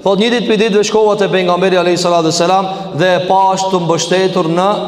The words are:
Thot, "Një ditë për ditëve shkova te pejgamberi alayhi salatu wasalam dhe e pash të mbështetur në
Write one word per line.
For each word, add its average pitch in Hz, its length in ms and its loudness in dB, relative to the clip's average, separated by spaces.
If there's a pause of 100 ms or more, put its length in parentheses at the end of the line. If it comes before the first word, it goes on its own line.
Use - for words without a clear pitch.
Thot, 190 160 2
"Një 226 120 2
ditë 233 160 -2
për 214 100 2
ditëve 208 260 2
shkova 208 340 0
te 202 100 0
pejgamberi 180 500 0
alayhi 175 200 0
salatu 170 300 0
wasalam 180 380 0 (300)
dhe 180 200 2
e 170 120 0
pash 190 440 2
të 185 80 0
mbështetur 180 680 0 (100)
në 185 120 0 (180)